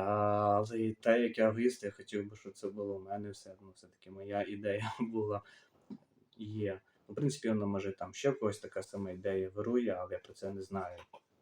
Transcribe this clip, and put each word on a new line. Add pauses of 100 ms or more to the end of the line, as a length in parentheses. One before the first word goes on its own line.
(580)
але
і
те,
як
я
виїзд,
я
хотів
би,
щоб
це
було
у
мене
все,
ну,
все-таки
моя
ідея
<laughs>
була, (960)
є. (260)
Ну,
в
принципі,
воно,
може,
там
ще
в
когось
така
сама
ідея
вирує,
але
я
про
це
не
знаю. (440)